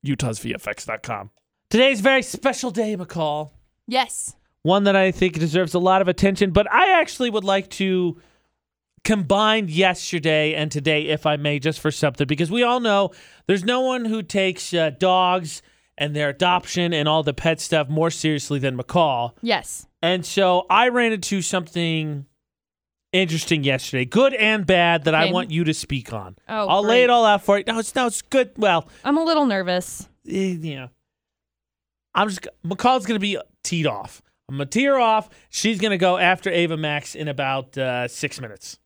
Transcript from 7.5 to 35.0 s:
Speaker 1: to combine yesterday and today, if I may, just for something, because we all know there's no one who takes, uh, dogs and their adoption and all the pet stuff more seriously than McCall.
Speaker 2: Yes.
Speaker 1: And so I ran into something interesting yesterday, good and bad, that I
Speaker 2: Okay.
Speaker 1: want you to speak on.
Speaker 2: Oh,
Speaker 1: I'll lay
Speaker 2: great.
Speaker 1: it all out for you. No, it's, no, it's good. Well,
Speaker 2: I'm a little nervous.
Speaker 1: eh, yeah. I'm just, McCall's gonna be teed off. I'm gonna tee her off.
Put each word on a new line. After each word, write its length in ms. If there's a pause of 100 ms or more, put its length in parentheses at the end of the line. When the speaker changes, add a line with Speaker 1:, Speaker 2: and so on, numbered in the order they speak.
Speaker 1:
to 480 (840)
combine 640
yesterday 880
and 160
today, 360
if 180
I 120
may, 220
just 200
for 120
something, 360
because 240
we 120
all 160
know 320 (360)
there's 160
no 180
one 240
who 180
takes, 500
uh, 240
dogs 640 (360)
and 180
their 140
adoption 640
and 140
all 160
the 100
pet 280
stuff 260
more 220
seriously 500
than 180
McCall. 540 (100)
Speaker 2:
Yes. 460 (140)
Speaker 1:
And 240
so 440
I 200
ran 240
into 280
something 840 (880)
interesting 500
yesterday, 420
good 280
and 320
bad, 400
that 100
I 100
Speaker 2:
Okay. 80
Speaker 1:
want 180
you 120
to 100
speak 380
on. 240 (140)
Speaker 2:
Oh, 180
Speaker 1:
I'll 160
lay 140
Speaker 2:
great. 80
Speaker 1:
it 60
all 140
out 180
for 160
you. 80
No, 120
it's, 160
no, 120
it's 160
good. 340
Well, 300 (160)
Speaker 2:
I'm 140
a 60
little 220
nervous. 640 (180)
Speaker 1:
eh, 320
yeah. 280 (1300)
I'm 160
just, 180 (180)
McCall's 400
gonna 140
be 180 (260)
teed 240
off. 340 (280)
I'm 60
gonna 120
tee 180
her 140
off. 300 (200)